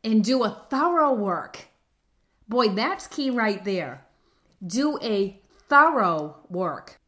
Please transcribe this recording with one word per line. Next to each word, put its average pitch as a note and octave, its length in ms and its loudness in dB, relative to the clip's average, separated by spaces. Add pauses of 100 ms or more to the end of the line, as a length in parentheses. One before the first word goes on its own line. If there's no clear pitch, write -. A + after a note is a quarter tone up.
and A3 180 4
do B3 220 2
a - 260 -6
thorough D4+ 420 2
work. G3 560 -4 (800)
Boy, A#3 200 2
that's A#3+ 380 -2
key C4+ 240 -4
right G#3+ 340 0
there. D#3+ 420 -6 (600)
Do C4+ 360 -2
a G3+ 380 -2 (280)
thorough G3 680 4 (120)
work. F3 600 -8